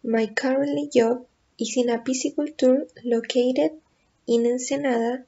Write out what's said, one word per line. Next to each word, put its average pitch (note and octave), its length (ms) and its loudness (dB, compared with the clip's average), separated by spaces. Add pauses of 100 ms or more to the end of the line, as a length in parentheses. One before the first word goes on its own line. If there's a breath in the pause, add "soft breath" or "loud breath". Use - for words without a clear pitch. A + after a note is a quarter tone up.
My A3+ 240 0
currently C#4+ 640 -2
job B3 320 2 (320)
is A3+ 180 -6
in A#3+ 140 2
a A#3 80 0
pisciculture C4 880 0 (160)
located B3 680 0 (560)
in A#3 180 2
Ensenada B3 840 -2